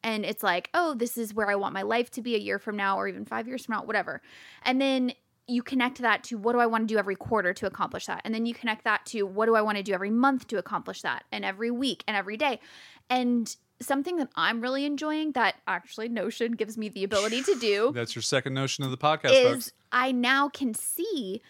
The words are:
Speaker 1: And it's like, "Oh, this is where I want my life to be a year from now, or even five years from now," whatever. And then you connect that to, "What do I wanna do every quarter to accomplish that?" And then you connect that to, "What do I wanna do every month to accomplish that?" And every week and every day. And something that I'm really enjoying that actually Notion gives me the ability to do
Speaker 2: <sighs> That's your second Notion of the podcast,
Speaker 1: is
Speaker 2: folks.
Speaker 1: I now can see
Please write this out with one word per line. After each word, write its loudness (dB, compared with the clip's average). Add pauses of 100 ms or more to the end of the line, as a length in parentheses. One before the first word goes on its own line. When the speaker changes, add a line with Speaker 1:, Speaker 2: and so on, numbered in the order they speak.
Speaker 1:
And -2
it's -4
like, 2
"Oh, 2
this -4
is -6
where 2
I 4
want -2
my -4
life 0
to -8
be -2
a 2
year -2
from -6
now, 2
or -2
even -8
five -6
years -8
from -2
now," -2
whatever. -2 (400)
And 2
then 2 (360)
you 0
connect 0
that 2
to, -8
"What 2
do 4
I 6
wanna 2
do 0
every 0
quarter 0
to -6
accomplish -4
that?" -4
And -4
then -2
you -4
connect -4
that 0
to, -2
"What 0
do 6
I 6
wanna 0
do -2
every -2
month 2
to -2
accomplish -6
that?" -4
And -6
every -2
week -2
and 0
every -2
day. 0 (500)
And 2 (240)
something -2
that -2
I'm 2
really -2
enjoying -2
that 2 (100)
actually -6
Notion -2
gives -4
me -4
the -6
ability 0
to 4
do 2
Speaker 2:
<sighs> -6
That's -4
your -6
second 0
Notion -2
of -2
the -6
podcast, 4
Speaker 1:
is 10 (220)
Speaker 2:
folks. -12 (180)
Speaker 1:
I 2
now 4
can -4
see -4